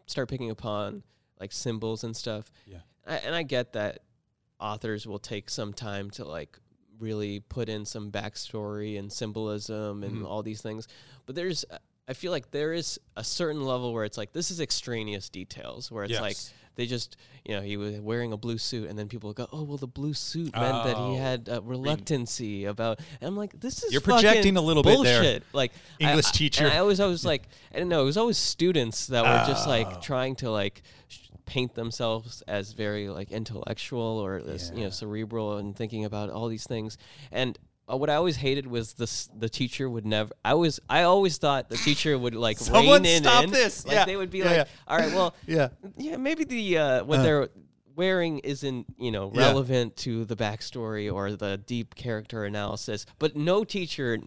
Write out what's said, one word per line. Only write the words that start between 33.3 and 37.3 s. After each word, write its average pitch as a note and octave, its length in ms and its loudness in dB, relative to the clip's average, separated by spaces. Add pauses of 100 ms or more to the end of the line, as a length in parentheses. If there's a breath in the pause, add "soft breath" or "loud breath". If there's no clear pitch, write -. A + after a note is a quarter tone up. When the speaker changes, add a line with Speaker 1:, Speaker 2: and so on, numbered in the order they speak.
Speaker 1:
intellectual A2 720 -6
or G#2+ 400 -4
this, - 300 -8
you G2+ 60 -8
know, A2+ 80 -4
Speaker 2:
Yeah. F#2+ 40 -4
Speaker 1:
cerebral G#2+ 680 -6
and G2+ 180 -8
thinking A2 300 -6
about G#2 260 -6
all A2+ 160 -4
these A2+ 180 -6
things. A2 320 -6 (340 loud breath)